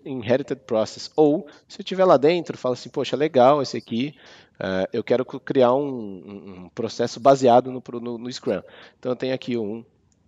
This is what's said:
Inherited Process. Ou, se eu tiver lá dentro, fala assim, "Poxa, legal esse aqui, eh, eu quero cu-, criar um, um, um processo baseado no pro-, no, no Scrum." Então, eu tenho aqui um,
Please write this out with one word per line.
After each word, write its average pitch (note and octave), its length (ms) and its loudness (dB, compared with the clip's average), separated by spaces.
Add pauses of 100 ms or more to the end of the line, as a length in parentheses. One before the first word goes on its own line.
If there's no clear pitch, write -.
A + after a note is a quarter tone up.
Inherited C3 600 -2
Process. - 500 -4
Ou, D#3 320 4 (180)
se - 140 -20
eu G3+ 60 -12
tiver F#3 180 0
lá F3 140 8
dentro, D#3 400 2
fala B2+ 160 -4
assim, A#2+ 160 -14
"Poxa, C3 260 -6
legal C3+ 460 4
esse A#2+ 160 -6
aqui, A#2+ 360 -6 (460)
eh, F#2+ 320 -2
eu A#2 100 -4
quero B2 220 0
cu-, C3 160 -12
criar B2+ 340 2
um, C#3+ 140 -2
um, G2 800 -12
um F2 40 -18
processo A#2 520 -6
baseado B2+ 500 4
no B2+ 100 -10
pro-, A#2+ 200 -12
no, A#2+ 160 -10
no A#2+ 120 -12
Scrum." G#2+ 320 -6 (380)
Então, B2+ 140 -6
eu - 20 -8
tenho C3 180 -4
aqui B2 240 -6
um, A2+ 280 -8 (420)